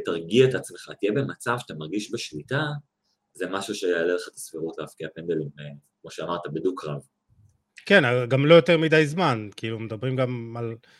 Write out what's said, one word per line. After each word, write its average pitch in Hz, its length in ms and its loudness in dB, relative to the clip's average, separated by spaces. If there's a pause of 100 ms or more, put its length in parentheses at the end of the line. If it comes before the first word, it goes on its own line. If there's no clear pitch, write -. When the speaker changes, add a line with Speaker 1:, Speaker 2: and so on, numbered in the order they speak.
Speaker 1:
תרגיע 92 440 4
את 127 60 0
עצמך, - 440 -10
תהיה 101 120 0
במצב 120 480 -2
שאתה - 140 -14
מרגיש 78 400 -8
בשליטה, 117 480 -6 (720)
זה 90 160 -8
משהו 98 260 -6
שיעלה 87 380 0
לך 90 140 -4
את - 80 -18
הסבירות 80 420 -10
להפקיע 78 380 -10
פנדלים, 80 340 -4 (100)
אה, 73 60 -14 (360)
כמו 80 100 -18
שאמרת, 85 300 -6 (120)
בדו-קרב. 78 480 -6 (840)
Speaker 2:
כן, 196 180 6 (260)
גם 135 160 2
לא 165 100 10
יותר 165 220 8
מדי 156 300 4
זמן, 139 480 0
כאילו, 113 240 -6
מדברים 113 360 -6
גם 120 420 -4
על 113 180 -6 (240)